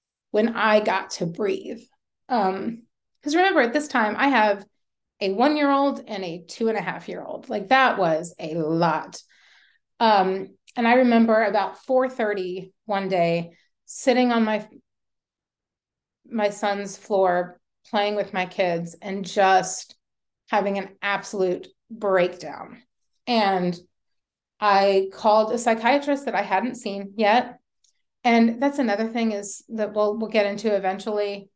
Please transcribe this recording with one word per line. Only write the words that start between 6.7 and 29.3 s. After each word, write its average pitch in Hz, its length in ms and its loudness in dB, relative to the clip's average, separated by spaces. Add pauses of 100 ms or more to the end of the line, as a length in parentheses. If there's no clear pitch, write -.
a 196 60 -4
half 170 260 -8
year - 140 -10
old. - 260 -14
Like, 214 200 -6
that 254 300 4
was 170 400 0
a 160 160 -8
lot. 165 680 -2 (800)
Um, 196 560 2 (200)
and 233 100 0
I 233 80 4
remember 226 480 4
about 202 360 -2
four 262 300 0
thirty 190 640 -6 (120)
one 196 240 -2
day, 170 480 0 (300)
sitting 247 440 0
on 233 140 2
my, 214 240 -2 (1600)
my 214 200 0
son's 202 460 -4
floor, 180 640 0 (300)
playing 208 240 0
with 202 180 -4
my 185 140 -4
kids 170 560 -2
and 196 240 -8
just 190 720 2 (540)
having 196 280 0
an 196 240 -10
absolute 196 640 -4 (240)
breakdown. 185 920 -2 (440)
And 190 500 0 (840)
I 196 520 4
called 214 400 2
a 240 60 -2
psychiatrist 269 680 0
that 220 80 -4
I 190 80 0
hadn't 202 340 -2
seen 196 400 -10
yet. 226 420 2 (640)
And 233 380 4
that's 285 160 0
another 220 300 0
thing 226 240 -2